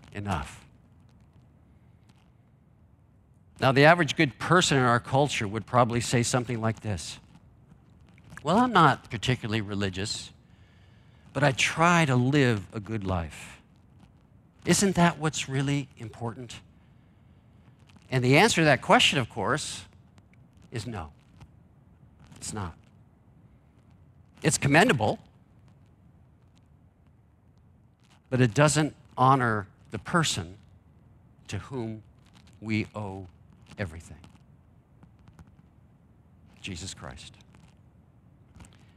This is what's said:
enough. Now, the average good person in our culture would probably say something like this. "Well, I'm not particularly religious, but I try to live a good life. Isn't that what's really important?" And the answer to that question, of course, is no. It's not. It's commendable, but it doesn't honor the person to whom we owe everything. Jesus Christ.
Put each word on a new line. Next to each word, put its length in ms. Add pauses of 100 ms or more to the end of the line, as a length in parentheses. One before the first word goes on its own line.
(120)
enough. 520 (3000)
Now, 120
the 120
average 320
good 220
person 400
in 40
our 180
culture 460
would 180
probably 360
say 220
something 380
like 200
this. 380 (1200)
"Well, 160
I'm 140
not 380
particularly 500
religious, 720 (1000)
but 120
I 80
try 520
to 120
live 560
a 80
good 240
life. 580 (1000)
Isn't 320
that 220
what's 300
really 400 (100)
important?" 640 (1500)
And 140
the 120
answer 240
to 40
that 180
question, 360
of 120
course, 540 (840)
is 160
no. 260 (1200)
It's 160
not. 220 (1700)
It's 160
commendable, 600 (3000)
but 120
it 120
doesn't 420 (220)
honor 520 (220)
the 80
person 600 (880)
to 100
whom 440 (580)
we 340
owe 320 (520)
everything. 400 (2500)
Jesus 340
Christ. 400 (1600)